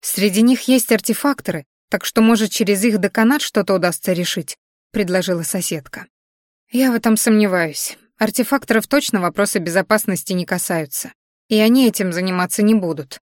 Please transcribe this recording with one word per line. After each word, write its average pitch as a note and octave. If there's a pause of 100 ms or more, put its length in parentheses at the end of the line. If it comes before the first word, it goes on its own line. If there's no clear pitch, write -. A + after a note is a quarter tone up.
Среди G3
них A#3+
есть B3+
артефакторы, G#3+ (260)
так F#3
что, -
может, A3
через G3
их G#3+
деканат A3+
что-то G3+
удастся F3+
решить», E3+ (340)
предложила F3+
соседка. - (640)
«Я B3+
в A#3
этом A3+
сомневаюсь. F#3 (200)
Артефакторов A3
точно C#4
вопросы F#3
безопасности F#3
не F3+
касаются, E3+ (380)
и G#3+
они A#3+
этим F#3
заниматься F3+
не G#3+
будут». D#3+